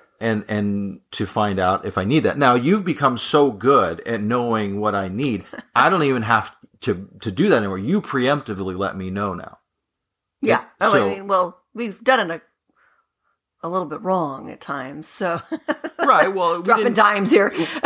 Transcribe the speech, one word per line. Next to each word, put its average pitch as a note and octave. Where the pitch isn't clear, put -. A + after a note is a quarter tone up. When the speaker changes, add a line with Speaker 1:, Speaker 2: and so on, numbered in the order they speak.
Speaker 1:
and, A2
and G2+
to G#2
find G2+
out F#2
if G2
I F#2+
need D3
that. -
Now, B2+
you've E3+
become C3+
so D3
good G2
at A2+
knowing A2
what G#2
I F#2+
need. A2
Speaker 2:
<laughs> -
Speaker 1:
I C3
don't F3+
even C3
have A2
to, G2
to G#2+
do D3+
that C3+
anymore. G2
You D#3
preemptively A#2+
let F#2+
me F#2
know G2
now. -
Speaker 2:
Yeah. F#3
Speaker 1:
It, -
Speaker 2:
Oh, G#3+
Speaker 1:
so G#3+
Speaker 2:
I -
mean, G3
well, F3+
we've G#3+
done A3+
it E3
a, D#3+
a E3
little F3+
bit D3+
wrong E3
at -
times, C#3
so. E3+
<laughs> -
Speaker 1:
Right, F#3+
well, F3
we E3+
Speaker 2:
Dropping A3
Speaker 1:
didn't, A#3
Speaker 2:
dimes G#3
here. G3+